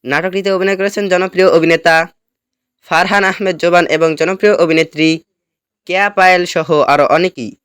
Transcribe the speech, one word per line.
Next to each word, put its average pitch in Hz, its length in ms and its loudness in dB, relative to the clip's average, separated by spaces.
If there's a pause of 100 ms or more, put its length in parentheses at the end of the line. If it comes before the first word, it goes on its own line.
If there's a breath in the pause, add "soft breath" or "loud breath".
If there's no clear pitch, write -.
নাটকটিতে 180 520 -4
অভিনয় 190 240 -2
করেছেন 202 320 -4
জনপ্রিয় 185 440 0
অভিনেতা 165 400 2 (920)
ফারহান 190 420 0
আহমেদ 185 320 -6
জোবান 175 220 2 (120)
এবং 165 120 0 (120)
জনপ্রিয় 190 420 0
অভিনেত্রী 160 460 0 (760)
কেয়া 196 300 -2
পায়েল 185 260 4 (120)
সহ 160 140 -4 (240)
আরও 143 120 4 (120)
অনেকেই। 165 340 -4 (140)